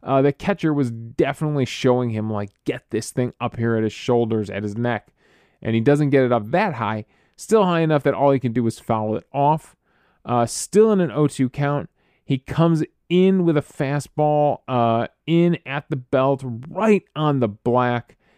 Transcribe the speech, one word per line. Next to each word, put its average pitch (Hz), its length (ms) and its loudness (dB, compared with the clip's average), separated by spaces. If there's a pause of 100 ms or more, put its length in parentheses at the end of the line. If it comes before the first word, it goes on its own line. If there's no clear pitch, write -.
Uh, 135 180 0
the 139 140 2
catcher 165 400 -2
was 139 160 0
definitely 135 760 -2
showing 123 460 0
him, 110 200 -4
like, 104 200 -6 (160)
"Get 123 240 -8
this - 200 -4
thing 123 300 -2
up 120 160 -6
here 117 180 0
at 110 100 0
his 107 100 -2
shoulders, 113 560 0
at 98 120 -8
his 104 140 -6
neck." 117 380 -6 (480)
And 113 120 -2
he 113 60 2
doesn't 143 300 2
get 135 140 4
it 123 60 2
up 113 200 0
that 180 240 0
high, 110 320 -6 (300)
still 214 280 2
high 170 160 2
enough 156 220 2
that 139 100 2
all 135 180 2
he 139 80 4
can 120 140 -4
do 117 140 0
is 113 120 -4
foul 110 380 -2
it - 160 -8
off. 143 420 -2 (480)
Uh, 120 220 0
still 214 480 2
in 196 80 2
an 165 100 0
oh 143 160 0
two 135 220 -2
count. 143 400 -4 (340)
He 139 140 -2
comes 165 480 0 (240)
in 185 380 2
with 160 100 2
a 147 60 0
fastball, 147 960 -2 (100)
uh, 117 380 0 (200)
in 170 380 2
at 139 240 -8
the 151 80 -6
belt, 135 480 -2 (240)
right 208 360 2 (120)
on 147 240 0
the 117 80 2
black, 120 720 -2 (200)